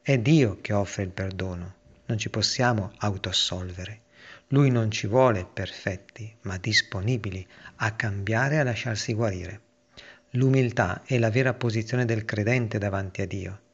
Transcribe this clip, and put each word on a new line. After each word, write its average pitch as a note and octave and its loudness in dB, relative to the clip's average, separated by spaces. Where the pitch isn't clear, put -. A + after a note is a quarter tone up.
È C#3 2
Dio A#2 4
che - -4
offre G2+ -2
il F2+ -4
perdono, F#2 -6
non A#2 -2
ci - -4
possiamo G#2+ 0
autoassolvere. F#2 -4
Lui C#3 6
non A2+ 2
ci - -4
vuole A2 4
perfetti, - -8
ma F#2 -6
disponibili G2+ -2
a A2+ 0
cambiare A2 0
e D#3 2
a C#3+ 2
lasciarsi A#2 -4
guarire. G2 -4
L'umiltà B2 2
è B2+ 0
la A2+ 4
vera B2 2
posizione A#2 -2
del A2 0
credente A2+ 0
davanti G2 -4
a F#2+ -2
Dio. F#2+ -8